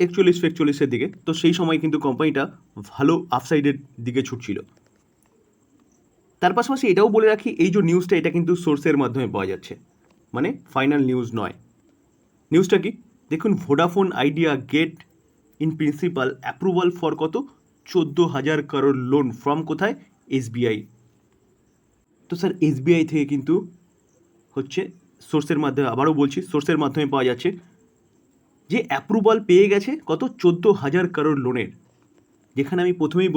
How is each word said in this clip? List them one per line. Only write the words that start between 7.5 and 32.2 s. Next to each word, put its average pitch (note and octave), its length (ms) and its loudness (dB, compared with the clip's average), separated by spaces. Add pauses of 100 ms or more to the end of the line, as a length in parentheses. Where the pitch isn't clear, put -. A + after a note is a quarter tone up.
এই F#3 100 2
যে G#3 60 4 (100)
নিউজটা, F3+ 320 2
এটা D#3 140 0
কিন্তু F3 180 0 (100)
সোর্সের D3 380 2
মাধ্যমে B2 320 -2
পাওয়া G2 180 -2
যাচ্ছে, - 220 -12 (640)
মানে C#3+ 140 -2 (240)
ফাইনাল C3+ 360 2
নিউজ B2+ 180 -2 (120)
নয়। G2 160 -6 (960)
নিউজটা F#3 320 4
কি? G3+ 80 -4 (400)
দেখুন, D#3+ 200 0 (140)
Vodafone E3+ 460 2 (160)
Idea D#3 240 2 (220)
get E3 200 0 (720)
in D#3+ 60 0 (100)
principal D3+ 480 -2 (240)
approval F3+ 380 0 (100)
for D#3+ 120 0 (100)
কত? D#3+ 140 -4 (520)
চোদ্দ D#3 300 -2 (180)
হাজার D3 240 0 (120)
করোড় C#3 280 2 (120)
লোন C#3 160 2 (140)
from C#3+ 180 -2 (100)
কোথায়? F#3 260 -2 (420)
এসবিআই। A2+ 400 -2 (1500)
তো - 100 -4
স্যার, F#3 120 -2 (160)
এসবিআই D#3 440 2
থেকে D3+ 220 0
কিন্তু C#3+ 200 -2 (1000)
হচ্ছে C3+ 260 -6 (480)
সোর্সের D3+ 340 -2
মাধ্যমে, C#3 300 0
আবারও C#3+ 280 2
বলছি, C#3 180 0 (120)
সোর্সের D3+ 320 0
মাধ্যমে C#3+ 300 -2
পাওয়া C3 160 2
যাচ্ছে B2 200 -2 (1200)
যে G#3+ 80 0 (100)
অ্যাপ্রুভাল G#3+ 480 2 (120)
পেয়ে F3+ 240 8
গেছে G3+ 180 0 (180)
কত? - 120 -2 (200)
চোদ্দ F3 240 2 (160)
হাজার D3+ 240 0 (100)
করোড় D3+ 300 0
লোনের। A#2+ 240 -2 (840)